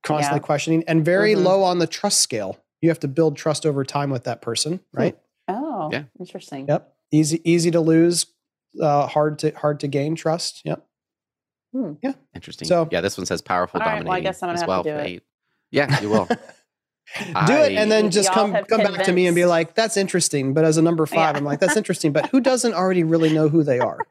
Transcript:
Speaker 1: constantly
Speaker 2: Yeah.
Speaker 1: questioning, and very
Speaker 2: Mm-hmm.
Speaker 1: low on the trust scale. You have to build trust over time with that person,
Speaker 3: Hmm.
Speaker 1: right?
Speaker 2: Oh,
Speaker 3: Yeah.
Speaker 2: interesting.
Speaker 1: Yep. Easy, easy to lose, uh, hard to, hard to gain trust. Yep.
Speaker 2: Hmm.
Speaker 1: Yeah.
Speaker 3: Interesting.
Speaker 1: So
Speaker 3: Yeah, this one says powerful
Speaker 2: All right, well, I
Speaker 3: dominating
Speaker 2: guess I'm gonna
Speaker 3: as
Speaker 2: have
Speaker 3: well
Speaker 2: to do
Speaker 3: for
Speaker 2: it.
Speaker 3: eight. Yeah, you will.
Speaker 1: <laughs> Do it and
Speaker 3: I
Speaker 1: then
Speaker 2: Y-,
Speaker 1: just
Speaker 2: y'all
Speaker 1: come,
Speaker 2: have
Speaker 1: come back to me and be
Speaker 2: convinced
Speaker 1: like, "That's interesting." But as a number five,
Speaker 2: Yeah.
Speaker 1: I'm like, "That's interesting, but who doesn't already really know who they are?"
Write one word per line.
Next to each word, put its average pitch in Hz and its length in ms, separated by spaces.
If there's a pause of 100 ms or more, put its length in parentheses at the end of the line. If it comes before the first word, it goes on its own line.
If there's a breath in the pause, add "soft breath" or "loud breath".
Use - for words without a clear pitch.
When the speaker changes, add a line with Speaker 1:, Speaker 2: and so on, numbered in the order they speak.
Speaker 1:
constantly 147 360
Speaker 2:
Yeah. 147 60
Speaker 1:
questioning, 160 420
and 160 180
very 185 280
Speaker 2:
Mm-hmm. 185 100
Speaker 1:
low 190 200
on 180 160
the 165 80
trust - 320
scale. 101 380 (240)
You 160 80
have 160 120
to 147 60
build 151 300
trust - 280
over 139 180
time 143 260
with 131 160
that 117 160
person, 151 380 (140)
Speaker 3:
Hmm. - 60
Speaker 1:
right? 151 180 (300)
Speaker 2:
Oh, 214 440
Speaker 3:
Yeah. 143 120 (160)
Speaker 2:
interesting. 147 480
Speaker 1:
Yep. - 260 (180)
Easy, 156 380
easy 170 220
to 170 80
lose, 165 460 (560)
uh, 143 260
hard 151 320
to, 151 120
hard 147 300
to 147 60
gain 143 280
trust. - 500
Yep. 156 200 (880)
Speaker 2:
Hmm. 240 300
Speaker 1:
Yeah. 269 120 (200)
Speaker 3:
Interesting. - 340
Speaker 1:
So 165 240
Speaker 3:
Yeah, 87 100
this 95 160
one 92 80
says 85 160
powerful - 400
Speaker 2:
All 220 40
right, 220 80
well, 214 40
I - 20 (220)
Speaker 3:
dominating - 20
Speaker 2:
guess 190 200
I'm 180 40
gonna 175 80
Speaker 3:
as 175 60
Speaker 2:
have 170 60
Speaker 3:
well 185 160
Speaker 2:
to 160 60
do 151 60
Speaker 3:
for 147 60
Speaker 2:
it. 147 60
Speaker 3:
eight. 90 160 (480)
Yeah, 139 300
you 104 80
will. 104 160
Speaker 1:
<laughs> - 140 (1040 loud breath)
Do - 80
it 294 200
and 208 60
Speaker 3:
I 214 60
Speaker 1:
then 214 200
Speaker 2:
Y-, 208 40
Speaker 1:
just 190 200
Speaker 2:
y'all 185 60
Speaker 1:
come, 208 180
Speaker 2:
have 202 140
Speaker 1:
come 220 140
back 196 220
to 185 100
me 180 140
and 170 80
be 175 60
Speaker 2:
convinced 175 80
Speaker 1:
like, 165 260
"That's 220 200
interesting." 156 600
But 160 100
as 156 120
a 165 40
number 160 240
five, 156 300
Speaker 2:
Yeah. - 20
Speaker 1:
I'm 143 80
like, 143 140
"That's 202 180
interesting, 180 340
but 143 180
who 262 120
doesn't 247 320
already 185 300
really 160 280
know 156 160
who 156 160
they 135 160
are?" 113 200 (120)